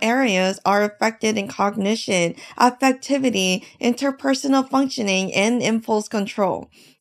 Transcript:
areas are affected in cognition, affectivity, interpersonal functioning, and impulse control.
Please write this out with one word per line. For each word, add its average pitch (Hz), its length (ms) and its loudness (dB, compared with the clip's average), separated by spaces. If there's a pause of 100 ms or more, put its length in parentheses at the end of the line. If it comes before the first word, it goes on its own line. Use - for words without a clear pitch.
areas 214 600 2
are 202 180 4
affected 220 560 -2
in 196 100 -6
cognition, 196 840 -2 (240)
affectivity, 247 1080 0 (160)
interpersonal 269 880 0
functioning, 208 640 0
and 226 300 2
impulse 220 460 -2
control. 196 600 -4 (320)